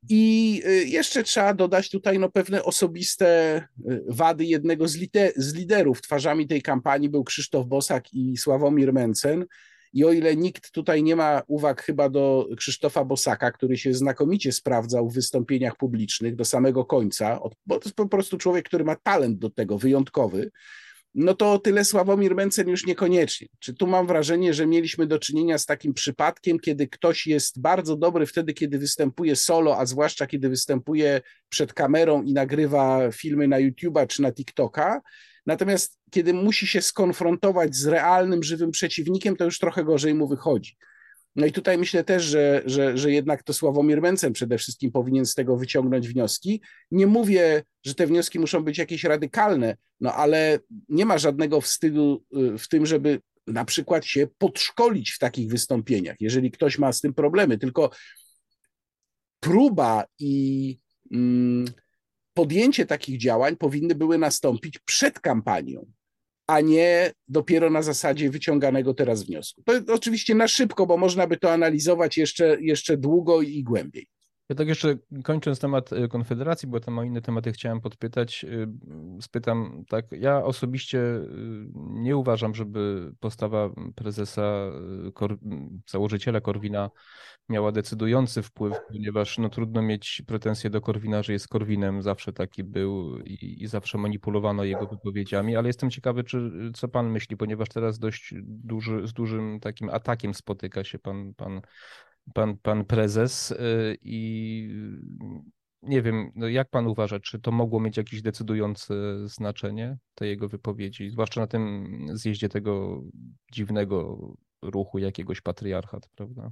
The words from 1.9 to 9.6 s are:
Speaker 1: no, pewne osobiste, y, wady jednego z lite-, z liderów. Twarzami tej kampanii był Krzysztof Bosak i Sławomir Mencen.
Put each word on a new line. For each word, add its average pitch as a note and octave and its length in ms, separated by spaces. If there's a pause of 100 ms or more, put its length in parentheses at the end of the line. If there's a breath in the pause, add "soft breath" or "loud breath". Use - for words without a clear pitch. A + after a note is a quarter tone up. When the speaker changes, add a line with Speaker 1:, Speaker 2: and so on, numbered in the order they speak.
Speaker 1:
no, F#3 120
pewne F#3+ 320
osobiste, E3+ 920 (340)
y, A#2 160
wady D#3+ 380
jednego E3 420
z D3+ 80
lite-, F#3 400
z C3+ 180
liderów. E3+ 480
Twarzami D3 460
tej C#3+ 140
kampanii C#3+ 480
był D3 140
Krzysztof C3+ 440
Bosak C3+ 460
i B2+ 240
Sławomir C#3 560
Mencen. C3+ 520 (480 soft breath)